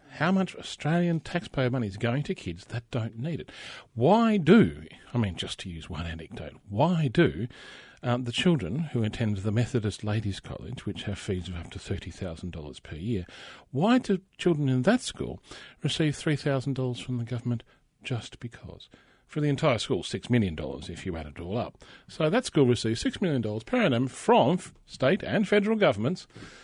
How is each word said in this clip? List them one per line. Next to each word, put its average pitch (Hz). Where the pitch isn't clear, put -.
How 160
much 190
Australian 170
taxpayer 139
money 123
is 98
going 120
to 190
kids 90
that -
don't 113
need 151
it? -
Why 214
do, 139
I 127
mean, 101
just 92
to 95
use 82
one 85
anecdote, 80
why 151
do, 123
um, 123
the 123
children 147
who 120
attend 107
the 101
Methodist 110
Ladies' 104
College, -
which -
have 101
fees 90
of 90
up 82
to -
thirty 95
thousand 87
dollars 76
per -
year, 92
why 214
do 196
children 147
in 127
that 143
school -
receive 151
three 151
thousand 135
dollars 127
from 123
the 120
government 120
just -
because? -
For -
the 147
entire 139
school, 95
six -
million 104
dollars 71
if 85
you 90
add 78
it 73
all 90
up. 98
So 156
that 240
school 147
receives 113
six -
million 147
dollars 107
per 254
annum 131
from 165
f-, -
state -
and -
federal 208
governments, 147